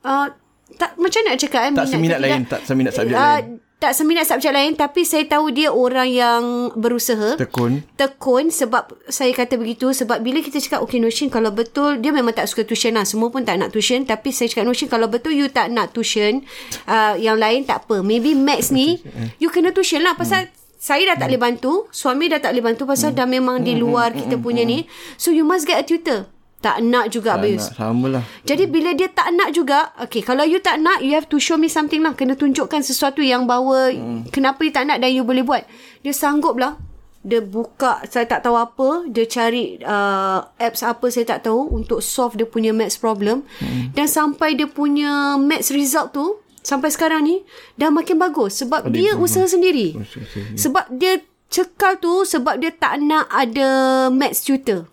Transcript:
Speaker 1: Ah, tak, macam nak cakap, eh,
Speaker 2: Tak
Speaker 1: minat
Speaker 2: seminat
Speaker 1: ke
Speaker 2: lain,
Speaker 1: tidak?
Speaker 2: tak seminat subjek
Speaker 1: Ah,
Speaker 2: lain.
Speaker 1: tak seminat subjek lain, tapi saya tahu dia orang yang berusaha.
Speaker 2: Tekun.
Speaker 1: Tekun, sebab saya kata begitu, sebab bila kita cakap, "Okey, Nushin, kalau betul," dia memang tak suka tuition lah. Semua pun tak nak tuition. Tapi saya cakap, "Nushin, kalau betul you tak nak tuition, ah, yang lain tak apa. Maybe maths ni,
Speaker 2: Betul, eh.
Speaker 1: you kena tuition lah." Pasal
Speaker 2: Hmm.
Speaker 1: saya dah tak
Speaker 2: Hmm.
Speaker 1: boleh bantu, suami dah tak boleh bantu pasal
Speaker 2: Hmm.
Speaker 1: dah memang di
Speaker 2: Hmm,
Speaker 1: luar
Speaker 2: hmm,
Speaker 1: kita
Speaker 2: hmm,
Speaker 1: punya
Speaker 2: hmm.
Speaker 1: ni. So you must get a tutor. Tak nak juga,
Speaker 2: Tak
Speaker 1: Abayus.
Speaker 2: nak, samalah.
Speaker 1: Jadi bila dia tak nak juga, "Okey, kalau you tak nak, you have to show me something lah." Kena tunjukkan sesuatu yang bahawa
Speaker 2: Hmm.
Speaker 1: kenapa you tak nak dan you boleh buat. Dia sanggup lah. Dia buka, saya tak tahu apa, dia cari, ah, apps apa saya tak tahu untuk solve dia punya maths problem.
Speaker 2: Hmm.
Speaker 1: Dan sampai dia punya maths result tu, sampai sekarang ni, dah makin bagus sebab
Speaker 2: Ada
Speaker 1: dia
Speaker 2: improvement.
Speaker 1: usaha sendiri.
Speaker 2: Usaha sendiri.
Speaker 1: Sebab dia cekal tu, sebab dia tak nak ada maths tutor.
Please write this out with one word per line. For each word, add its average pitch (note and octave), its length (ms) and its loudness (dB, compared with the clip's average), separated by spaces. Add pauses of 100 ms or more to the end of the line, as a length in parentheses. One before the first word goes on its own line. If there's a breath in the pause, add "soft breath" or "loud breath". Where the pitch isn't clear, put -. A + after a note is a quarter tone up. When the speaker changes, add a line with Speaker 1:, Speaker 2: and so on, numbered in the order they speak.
Speaker 1:
Ah, C#4 240 0 (460)
tak, - 260 -4
macam F4+ 240 2
nak E4 140 2
cakap, C4 260 0
eh, C4 60 0
Speaker 2:
Tak - 80 0
Speaker 1:
minat D#3+ 120 2
Speaker 2:
seminat D#3+ 300 2
Speaker 1:
ke C3+ 60 0
Speaker 2:
lain, C3+ 100 2
Speaker 1:
tidak? B2+ 160 -2
Speaker 2:
tak - 140 -4
seminat C3 280 0
subjek A2+ 220 0
Speaker 1:
Ah, D4 240 4
Speaker 2:
lain. A#3 240 -10 (160)
Speaker 1:
tak D4 140 0
seminat D#4 320 2
subjek D4+ 260 0
lain, C#4 240 2
tapi D4+ 300 0
saya D#4 200 0
tahu D4+ 240 2
dia D4 220 0
orang B3+ 380 2
yang A#3+ 340 2 (300)
berusaha. A3+ 640 0
Speaker 2:
Tekun. B2+ 580 -2
Speaker 1:
Tekun, C4+ 560 0
sebab B3 320 -2 (240)
saya C4 240 -2
kata B3+ 240 -2
begitu, A#3 380 -2
sebab B3 260 -2
bila C4 220 -2
kita D4+ 180 -6
cakap, C#4 240 -4
"Okey, A#3+ 160 -2
Nushin, A3+ 300 0
kalau A3 220 0
betul," B3+ 480 -2
dia B3+ 120 0
memang B3 220 0
tak F#3+ 140 -4
suka A3 180 -4
tuition A3+ 280 -2
lah. G#3+ 120 0
Semua A3 240 -2
pun B3+ 140 -4
tak A3 140 -2
nak F#3 140 -2
tuition. B3 320 0
Tapi A#3 280 -4
saya B3 180 -2
cakap, A3+ 160 -2
"Nushin, B3 220 0
kalau A#3 200 0
betul A#3+ 260 -2
you C#4+ 160 2
tak A#3 200 0
nak A3+ 240 -2
tuition, A3 500 0 (420 loud breath)
ah, G#3+ 300 2
yang A3 220 0
lain A3+ 260 2
tak - 240 -4
apa. G3+ 160 0
Maybe A#3 320 2
maths C4+ 360 2
ni, C#4+ 280 2
Speaker 2:
Betul, - 160 -16
eh. A2+ 140 -6 (100)
Speaker 1:
you E4 100 0
kena F4 220 2
tuition F4+ 300 0
lah." F4+ 140 2
Pasal F#4 320 -2
Speaker 2:
Hmm. - 60 -20 (220)
Speaker 1:
saya D4 300 0
dah F#4 120 2
tak - 120 -4
Speaker 2:
Hmm. - 20 -2
Speaker 1:
boleh B3+ 140 2
bantu, B3 280 0 (180)
suami C#4 360 0
dah D4+ 120 2
tak D4 120 0
boleh B3 140 0
bantu A#3 220 -2
pasal C4+ 220 0
Speaker 2:
Hmm. C4+ 100 -2
Speaker 1:
dah B3+ 100 2
memang B3+ 320 0
di A#3+ 100 0
Speaker 2:
Hmm, A#3 100 0
Speaker 1:
luar A#3+ 280 2
Speaker 2:
hmm, A3+ 100 -4
Speaker 1:
kita B3 160 -2
Speaker 2:
hmm, B3 80 -4
Speaker 1:
punya A#3 200 0
Speaker 2:
hmm. A#3 100 2
Speaker 1:
ni. C#4 60 0 (360 loud breath)
So - 160 -2
you D#4+ 120 4
must E4 220 2
get D#4+ 140 2
a D4 60 -2
tutor. D#4+ 420 -2 (340)
Tak - 200 -2
nak A#3 300 2
juga, A3 240 0
Speaker 2:
Tak - 60 0
Speaker 1:
Abayus. G#3 240 0
Speaker 2:
nak, - 120 -12
samalah. B2 460 0 (220 loud breath)
Speaker 1:
Jadi D4+ 220 2
bila E4 260 0
dia F4+ 180 0
tak E4+ 220 0
nak F4 180 2
juga, C#4+ 480 2
"Okey, A#3+ 240 -4
kalau C4 200 0
you D#4+ 160 2
tak D#4 200 0
nak, E4+ 220 2
you C4+ 100 -2
have D4+ 160 2
to - 100 -2
show D#4+ 200 2
me D#4 100 4
something D#4 320 0
lah." D#4 160 0
Kena C4 200 0
tunjukkan C#4 460 0
sesuatu C#4 380 -2
yang B3+ 260 2
bahawa C4 460 2
Speaker 2:
Hmm. A#3 400 -6
Speaker 1:
kenapa C4+ 320 0
you D#4 80 2
tak C4 160 -2
nak C4+ 120 0
dan B3+ 120 2
you C4 120 2
boleh B3+ 200 2
buat. B3 240 0 (340 loud breath)
Dia C#4 120 -6
sanggup D4 420 0
lah. C4 240 -2 (420)
Dia A3 200 0
buka, A3+ 640 -2
saya A#3 220 -2
tak A#3 160 -2
tahu A#3+ 120 2
apa, A#3+ 340 0 (180)
dia A3+ 200 0
cari, A3+ 560 -2
ah, G3 760 -2
apps A#3 260 -4
apa A#3 260 -2
saya A#3 200 0
tak - 160 -4
tahu A#3 240 0
untuk A3+ 300 -2
solve A#3+ 380 -2
dia A3+ 100 0
punya A3 240 0
maths A3 260 0
problem. A3 460 -2 (140)
Speaker 2:
Hmm. B2+ 340 -6
Speaker 1:
Dan C#4+ 160 0
sampai D4+ 480 0
dia D4 120 -2
punya C#4+ 720 0
maths C#4+ 320 0
result C#4+ 440 0
tu, C#4+ 140 -2 (340)
sampai C#4+ 280 -2
sekarang D#4 340 0
ni, F4+ 200 2 (320 loud breath)
dah D#4 160 0
makin E4 260 2
bagus D4 400 0
sebab C4+ 300 -2
Speaker 2:
Ada - 60 -2
Speaker 1:
dia G4 180 2
Speaker 2:
improvement. F4+ 180 2
Speaker 1:
usaha F#4 200 2
sendiri. F4 480 2
Speaker 2:
Usaha - 280 -12
sendiri. G#2 320 -10
Speaker 1:
Sebab - 360 0
dia F#4 260 0 (300)
cekal F#4 500 0
tu, F4 240 0
sebab D4 340 0
dia D#4+ 140 -2
tak - 300 -2
nak D4+ 280 2
ada C4 380 0 (420)
maths C4 340 0
tutor. C4 500 -2